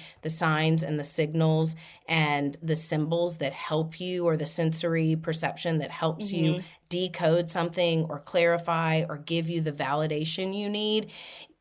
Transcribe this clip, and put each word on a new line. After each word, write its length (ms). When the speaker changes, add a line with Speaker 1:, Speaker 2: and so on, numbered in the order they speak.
Speaker 1:
the 80
signs 520
and 160
the 60
signals 720
and 520
the 140
symbols 640
that 140
help 480
you, 260
or 100
the 100
sensory 680
perception 640
that 140
helps 400
you 240
Speaker 2:
Mm-hmm. 40
Speaker 1:
decode 600
something 580
or 120
clarify 880
or 100
give 300
you 120
the 100
validation 840
you 120
need, 440